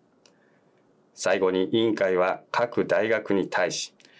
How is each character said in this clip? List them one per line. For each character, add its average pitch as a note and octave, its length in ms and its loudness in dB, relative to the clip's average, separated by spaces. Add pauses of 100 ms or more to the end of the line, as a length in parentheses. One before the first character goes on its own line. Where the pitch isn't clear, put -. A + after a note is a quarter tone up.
(1120)
最 F#2 260 0
後 F#2 120 2
に、 F#2 220 0
委 A2+ 60 2
員 A2+ 140 2
会 F#2+ 220 0
は F2+ 240 0 (120)
各 A#2+ 340 0
大 F#2+ 240 2
学 A2 240 0
に F2+ 160 0
対 F2+ 240 -2
し、 - 200 -10 (260)